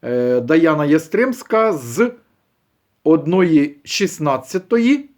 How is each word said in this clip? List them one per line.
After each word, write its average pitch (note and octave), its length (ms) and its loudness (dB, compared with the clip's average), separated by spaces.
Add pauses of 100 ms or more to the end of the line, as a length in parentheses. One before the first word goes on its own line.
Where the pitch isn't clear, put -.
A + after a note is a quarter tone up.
е, B2 400 0
Даяна D#3 440 2
Ястремська A3 880 0
з D3 380 -2 (920)
одної D#3 800 2
шістнадцятої G3 1300 -2